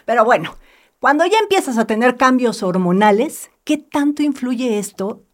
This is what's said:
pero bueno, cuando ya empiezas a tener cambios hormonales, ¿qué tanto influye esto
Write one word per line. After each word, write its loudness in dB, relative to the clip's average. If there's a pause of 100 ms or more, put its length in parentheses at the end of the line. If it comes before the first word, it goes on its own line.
pero 2
bueno, 0 (420)
cuando 2
ya 2
empiezas 0
a 0
tener 0
cambios 0
hormonales, 0 (120)
¿qué -2
tanto -2
influye -2
esto -8 (120)